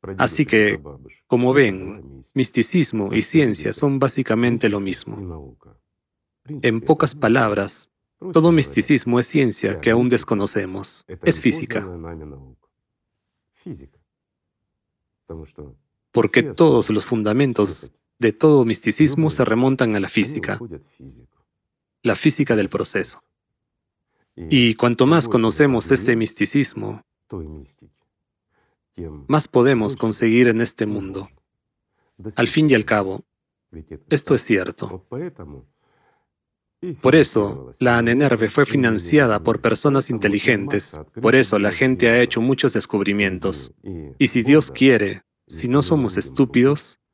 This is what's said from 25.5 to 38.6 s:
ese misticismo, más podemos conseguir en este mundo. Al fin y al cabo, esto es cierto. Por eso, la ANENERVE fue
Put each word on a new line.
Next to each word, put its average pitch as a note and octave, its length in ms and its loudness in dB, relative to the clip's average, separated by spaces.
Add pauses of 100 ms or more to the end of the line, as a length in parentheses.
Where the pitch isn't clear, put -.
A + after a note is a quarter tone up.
ese A#2+ 260 2
misticismo, G#2+ 840 -4 (2250)
más D3+ 200 2
podemos A#2+ 500 2
conseguir A2+ 520 2
en A2+ 140 0
este A#2 240 -4
mundo. G2 440 -8 (1080)
Al A#2+ 120 0
fin D#3 220 2
y C3 40 6
al G#2+ 120 0
cabo, G2 380 -2 (840)
esto D3 260 0
es - 80 -2
cierto. - 640 -4 (1900)
Por C3 140 4
eso, A2+ 640 2
la A#2+ 200 2
ANENERVE A#2 500 2
fue C#3+ 160 2